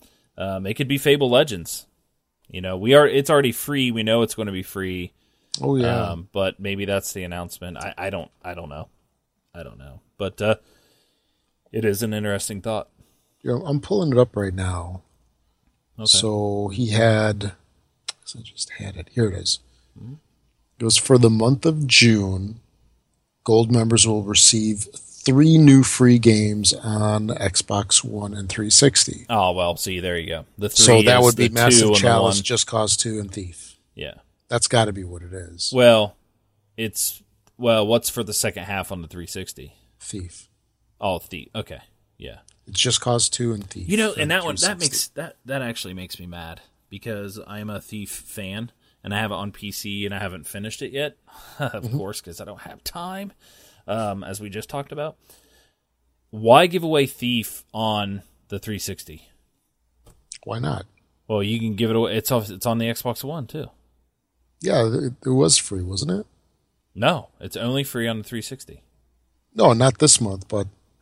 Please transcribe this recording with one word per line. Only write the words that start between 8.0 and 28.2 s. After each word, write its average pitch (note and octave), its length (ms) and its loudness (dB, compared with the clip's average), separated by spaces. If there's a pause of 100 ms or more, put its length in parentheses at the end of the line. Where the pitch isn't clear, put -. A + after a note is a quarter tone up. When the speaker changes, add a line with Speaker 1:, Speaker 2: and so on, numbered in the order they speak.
Speaker 1:
don't, F#2 200 -10 (140)
I F2 80 -12
don't E2+ 160 -14
know. D2 200 -14 (680)
I E2+ 80 -16
don't A#1+ 160 -20
know. C2+ 220 -20 (180)
But, F#2+ 240 -8
uh, G#2+ 140 2 (1160)
it A2 140 -4
is G2+ 160 -2
an A2 100 -4
interesting G#2 480 -6
thought. A2 300 -6 (520)
Speaker 2:
Yeah, B2 220 -4
I'm C#3+ 160 -2
pulling F3+ 320 0
it A#2+ 60 2
up B2 180 4
right G2+ 160 -2
now. F#2 480 -6 (1000)
Speaker 1:
Okay. A2+ 60 -10
Speaker 2:
So G#2 640 0
he A2+ 200 -4
had, G#2+ 640 2 (840)
I A#2 60 -16
just - 300 -12
had G2 260 -14
it. E2+ 160 -14
Here A2+ 160 2
it F#2 40 -6
is. F2+ 260 -4 (380)
Speaker 1:
Mm-hmm. A#2 160 -16 (640)
Speaker 2:
It A#2 60 -4
was A2 140 2
for - 180 4
the A#2+ 140 6
month A2+ 340 2
of D#3 220 0
June. G#2+ 760 2 (840)
Gold A2+ 280 4
members A2+ 340 4
will G#2+ 180 0
receive G#2 580 2 (120)
three D3+ 640 4
new C#3 280 10
free B2 340 6
games G#2+ 560 4
on G#2+ 540 -2
Xbox G2+ 760 -2
One G#2 300 -8